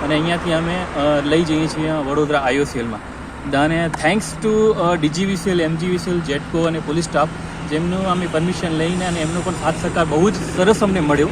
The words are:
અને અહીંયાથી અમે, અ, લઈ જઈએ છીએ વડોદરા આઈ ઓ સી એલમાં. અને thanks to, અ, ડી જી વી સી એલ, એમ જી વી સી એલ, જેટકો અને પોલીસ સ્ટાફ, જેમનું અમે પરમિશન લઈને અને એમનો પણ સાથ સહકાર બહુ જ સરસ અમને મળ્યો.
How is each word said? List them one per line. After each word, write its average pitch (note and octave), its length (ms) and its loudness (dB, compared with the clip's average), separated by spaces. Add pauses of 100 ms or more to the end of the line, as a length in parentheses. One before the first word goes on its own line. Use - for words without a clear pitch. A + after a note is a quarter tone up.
અને D3+ 120 0
અહીંયાથી E3+ 380 0
અમે, E3 220 0
અ, D3 500 0
લઈ D#3 180 4
જઈએ D#3 240 0
છીએ D#3 240 -2
વડોદરા D3 480 0
આઈ C3+ 180 0
ઓ C#3+ 60 2
સી C3+ 160 -4
એલમાં. A2+ 320 -8 (400)
અને D#3+ 380 2 (160)
thanks G3+ 400 0
to, G#3+ 280 4
અ, E3+ 220 2
ડી D3+ 140 0
જી E3+ 160 0
વી G3 100 0
સી F#3 140 -2
એલ, F3 120 2
એમ D#3+ 140 0
જી E3 120 -2
વી F3+ 100 0
સી F3+ 140 -4
એલ, F3 80 0
જેટકો D#3+ 440 -2
અને D#3+ 160 0
પોલીસ D#3 260 -2
સ્ટાફ, D3+ 220 2 (420)
જેમનું F3 360 0
અમે F3+ 260 0
પરમિશન E3+ 400 0
લઈને F3 340 0
અને E3+ 140 -2
એમનો D#3+ 220 -2
પણ F3+ 100 -2
સાથ D#3+ 220 -2 (100)
સહકાર E3+ 220 0
બહુ D#3+ 240 4
જ - 40 -2 (240)
સરસ G3+ 260 4
અમને F#3+ 160 2
મળ્યો. D3 320 2